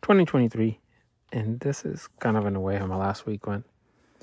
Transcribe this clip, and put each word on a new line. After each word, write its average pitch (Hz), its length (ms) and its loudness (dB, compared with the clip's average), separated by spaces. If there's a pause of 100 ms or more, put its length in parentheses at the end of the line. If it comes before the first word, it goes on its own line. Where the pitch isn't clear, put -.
twenty 196 240 6
twenty-three. 113 540 0 (520)
And 113 300 -4
this 139 220 -4
is - 240 -8 (120)
kind 110 180 2
of 104 80 0
in 98 100 0
a 95 40 -2
way 95 180 -2
how 95 80 -4
my 95 100 -4
last 98 300 -2
week 104 220 -6
went. 104 180 -4 (580)